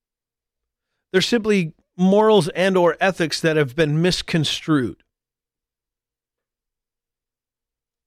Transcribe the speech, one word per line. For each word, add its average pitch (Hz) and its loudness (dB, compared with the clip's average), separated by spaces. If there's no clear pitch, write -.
They're 185 2
simply 202 -2
morals 196 4
and 185 -2
or 170 2
ethics 175 -2
that 160 0
have 139 -2
been 156 0
misconstrued. 156 -4